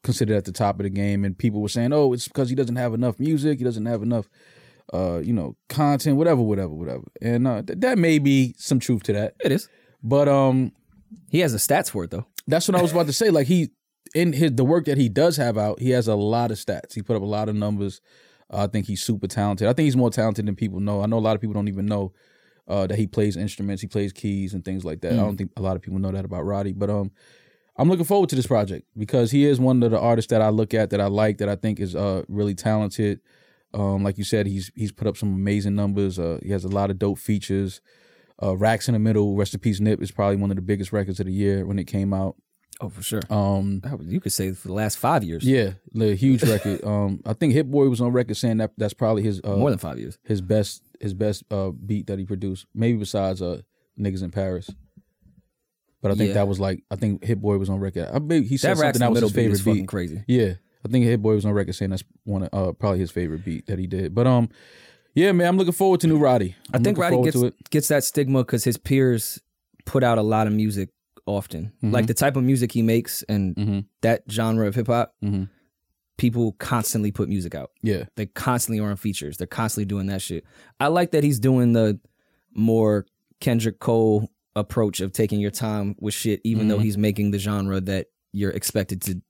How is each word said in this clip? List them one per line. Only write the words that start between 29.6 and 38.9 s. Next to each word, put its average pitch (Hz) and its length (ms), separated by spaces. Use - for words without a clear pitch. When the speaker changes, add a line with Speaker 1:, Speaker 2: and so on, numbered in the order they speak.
Speaker 1:
of 113 80
the 101 80
artists 117 320
that 113 100
I 110 80
look 107 240
at, 110 160
that 101 100
I 101 80
like, 104 300
that 104 100
I 101 80
think 104 240
is, 92 160
uh, 95 320
really 104 280
talented. 107 640
Um, 98 300
like 98 140
you 104 80
said, 104 220
he's, 98 280
he's 107 160
put - 160
up 101 80
some 101 180
amazing 101 420
numbers. 101 440
Uh, 82 240
he 92 80
has 92 140
a - 40
lot 101 200
of 98 100
dope 101 200
features. 98 600
Uh, 95 160
Racks 110 320
in 120 40